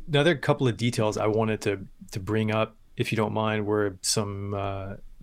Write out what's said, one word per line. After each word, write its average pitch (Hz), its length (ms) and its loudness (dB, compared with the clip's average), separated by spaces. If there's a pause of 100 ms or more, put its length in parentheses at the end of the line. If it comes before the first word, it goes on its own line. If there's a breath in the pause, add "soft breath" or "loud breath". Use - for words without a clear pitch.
another 147 280 4
couple 139 320 2
of 107 100 0
details 110 400 2
I 104 100 2
wanted 110 340 2
to, 98 240 -2 (260)
to - 80 -8
bring 107 320 0
up, 110 240 0 (220)
if 120 140 0
you 113 60 0
don't 107 160 0
mind, 107 320 0
were 104 360 0
some, 101 520 -2
uh, 98 420 -6 (280)